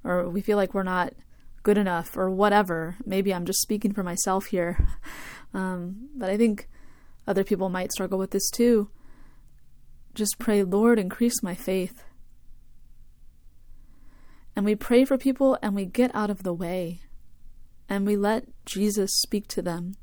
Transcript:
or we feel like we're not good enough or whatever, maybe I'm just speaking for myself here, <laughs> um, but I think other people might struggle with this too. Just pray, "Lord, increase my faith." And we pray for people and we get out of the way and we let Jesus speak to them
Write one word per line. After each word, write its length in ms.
or 260
we 120
feel 160
like 160
we're 100
not 300
good 160
enough 400
or 120
whatever, 760
maybe 280
I'm 120
just 160
speaking 320
for 100
myself 440
here, 400
<laughs> 320
um, 640
but 140
I 80
think 300
other 160
people 260
might 220
struggle 260
with 140
this 180
too. 400
Just 240
pray, 240
"Lord, 340
increase 460
my 100
faith." 500
And 100
we 100
pray 300
for 120
people 440
and 140
we 100
get 300
out 160
of 120
the 100
way 480
and 160
we 100
let 300
Jesus 440
speak 280
to 120
them 420